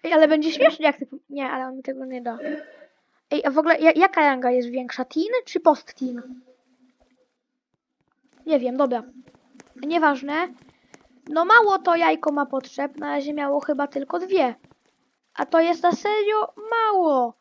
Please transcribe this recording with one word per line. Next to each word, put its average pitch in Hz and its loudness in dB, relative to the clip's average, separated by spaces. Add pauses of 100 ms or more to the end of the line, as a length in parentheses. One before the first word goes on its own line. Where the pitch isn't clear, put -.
Ej, 339 -2
ale 311 6
będzie 311 2
śmiesznie, 311 2
jak 285 2
typ, 277 -12 (200)
nie, 269 -6
ale 262 -8
on 262 -12
mi 262 -14
tego 262 -10
nie 254 -12
da. 233 -8 (920)
Ej, 294 -2
a 285 2
w 269 0
ogóle 320 2
ja, 320 6
jaka 370 2
ranga 262 2
jest 247 0
większa? 254 -8
Teen 370 -4 (120)
czy - -6
post-teen? 254 0 (2250)
Nie 311 2
wiem, 247 -2
dobra. 254 0 (720)
Nieważne. 294 -2 (760)
No 320 0
mało 403 6
to 359 2
jajko 320 0
ma 285 -2
potrzeb, 277 -8
na - -10
razie 285 -4
miało 285 -2
chyba 285 -2
tylko 277 -8
dwie. 349 0 (800)
A 285 -4
to 330 2
jest 339 0
na 349 4
serio 415 -2 (160)
mało. 359 0